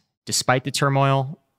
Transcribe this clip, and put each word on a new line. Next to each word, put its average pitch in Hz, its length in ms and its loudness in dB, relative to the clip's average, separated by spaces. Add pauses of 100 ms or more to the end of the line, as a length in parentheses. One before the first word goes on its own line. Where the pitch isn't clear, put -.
(260)
Despite 127 380 0
the 143 60 -6
turmoil, 139 680 0 (200)